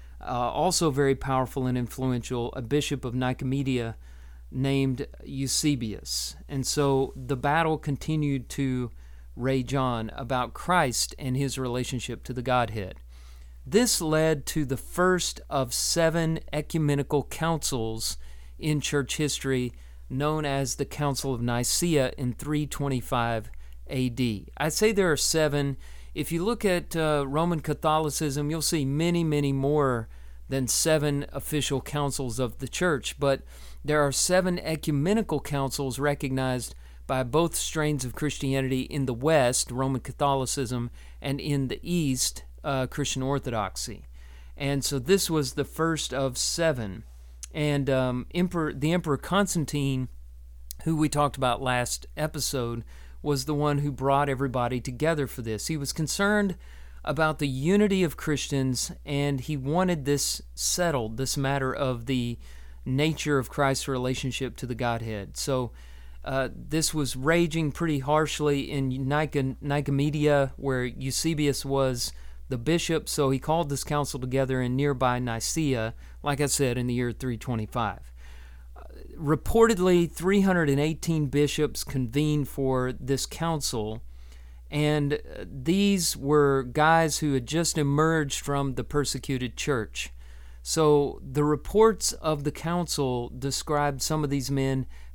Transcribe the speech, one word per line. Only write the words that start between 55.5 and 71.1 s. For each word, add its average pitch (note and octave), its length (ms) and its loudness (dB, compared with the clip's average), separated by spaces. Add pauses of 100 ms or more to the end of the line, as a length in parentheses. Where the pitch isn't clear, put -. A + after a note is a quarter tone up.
He D#3+ 100 -2
was C#3 160 -4
concerned G3+ 640 2 (480)
about D#3 340 0
the D3 80 0
unity F#3 560 4
of D#3 140 -2
Christians, C3+ 720 -2 (140)
and C#3+ 340 0
he D3+ 160 -4
wanted D#3 480 0
this C#3 380 0 (140)
settled, C3+ 600 0
this C3 220 -2
matter C3+ 360 0
of B2+ 320 -2
the A#2+ 320 0 (480)
nature D3 520 2
of B2 120 -2
Christ's C3+ 380 0
relationship B2+ 720 -2
to - 80 -8
the A#2+ 100 -4
Godhead. A2+ 640 -4
So, B2+ 340 0 (540)
uh, C3+ 280 0
this - 400 0
was C#3+ 220 0
raging D#3+ 560 2
pretty D#3 280 0
harshly D3 680 2
in C3+ 200 0
Nico-, C3+ 760 0
Nicomedia, C#3+ 920 2
where C3 260 0
Eusebius C#3 800 0